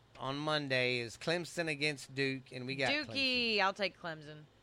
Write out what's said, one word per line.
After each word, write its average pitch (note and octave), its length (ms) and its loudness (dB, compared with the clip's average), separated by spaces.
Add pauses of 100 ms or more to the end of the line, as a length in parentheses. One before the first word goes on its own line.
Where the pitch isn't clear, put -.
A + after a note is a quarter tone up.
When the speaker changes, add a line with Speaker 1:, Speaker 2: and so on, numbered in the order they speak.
(200)
Speaker 1:
on C3 160 0
Monday C#3 640 2
is A#2 180 -6
Clemson E3+ 520 -2
against C#3+ 460 -2
Duke, C3+ 380 0
and B2+ 160 -8
we C3+ 80 -2
got C3+ 160 4
Speaker 2:
Dookie. B3+ 640 2
Speaker 1:
Clemson. G3+ 80 4
Speaker 2:
I'll G3 100 4
take G3 260 -4
Clemson. D3+ 440 -10 (180)